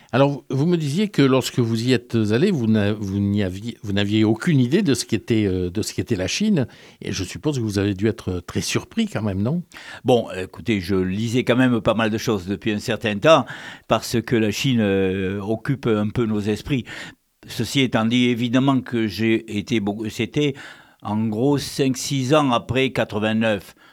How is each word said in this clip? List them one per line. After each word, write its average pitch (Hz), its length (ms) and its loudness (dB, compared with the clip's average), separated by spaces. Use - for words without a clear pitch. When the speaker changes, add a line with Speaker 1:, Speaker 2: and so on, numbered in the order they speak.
Speaker 1:
Alors, 139 380 2
vous 139 160 0
me 175 100 4
disiez 165 340 0
que 151 120 2
lorsque 131 380 4
vous 113 280 0
y 131 60 4
êtes 117 220 0
allé, 113 340 2
vous 139 160 0
n'a-, 107 280 2
vous 101 260 -4
n'y 101 240 2
aviez, 98 400 -8
vous 101 100 -6
n'aviez 104 300 2
aucune 113 360 2
idée 131 220 2
de 180 140 2
ce - 100 -4
qu'était, 110 400 0
euh, 92 240 -2
de 90 140 -4
ce - 100 -10
qu'était 104 220 -4
la 92 100 -2
Chine. 190 400 0
Et - 120 -8
je 95 120 -4
suppose 131 360 -6
que 117 40 -2
vous 104 140 -2
avez 101 160 2
dû 98 140 -2
être 92 320 -4
très - 220 -6
surpris - 440 -4
quand 107 160 -6
même, 101 220 -2
non ? 160 180 -2
Speaker 2:
Bon, 117 220 4
écoutez, 92 460 -2
je 92 140 -2
lisais 107 480 0
quand 123 140 2
même 127 220 4
pas - 140 2
mal 110 160 0
de 110 80 0
choses 101 300 -2
depuis 101 240 -2
un 104 80 -2
certain 107 400 -4
temps, 151 260 6
parce 117 320 0
que 113 160 0
la 110 140 2
Chine, 120 320 0
euh, 98 600 0
occupe 113 440 -4
un 107 240 2
peu 120 160 -2
nos 107 140 0
esprits. 107 460 -2
Ceci - 360 -2
étant 117 240 2
dit, 120 240 2
évidemment 123 520 2
que 117 240 -2
j'ai 107 540 0
été 113 200 -2
beaucoup, 104 300 -4
c'était 139 460 -2
en 107 240 -2
gros 127 320 2
cinq, 135 380 -2
six 135 360 -2
ans 147 180 4
après 123 380 0
quatre-vingt-neuf. 110 880 -2